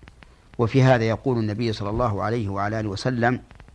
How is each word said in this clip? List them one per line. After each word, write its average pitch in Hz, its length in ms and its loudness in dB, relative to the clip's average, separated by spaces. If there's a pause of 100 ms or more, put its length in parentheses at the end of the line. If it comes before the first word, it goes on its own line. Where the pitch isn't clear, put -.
(580)
وفي 120 260 4
هذا 131 200 6
يقول 113 340 -2
النبي 110 360 -2
صلى 101 160 -6
الله 107 340 -2
عليه 107 260 -4
وعلى 101 300 -4
آله 110 100 -4
وسلم: 123 520 -2 (340)